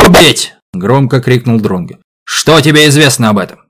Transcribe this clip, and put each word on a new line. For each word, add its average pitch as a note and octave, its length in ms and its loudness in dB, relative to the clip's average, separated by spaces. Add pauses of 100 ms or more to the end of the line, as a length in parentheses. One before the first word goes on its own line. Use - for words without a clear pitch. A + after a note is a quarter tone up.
убить!" - 520 0 (140)
громко C3+ 480 -2
крикнул B2 400 -2
Дронго. F#2+ 380 -6 (260)
"Что - 360 0
тебе D3+ 280 2
известно C3+ 420 0
об G2+ 80 0
этом?" F2+ 320 -8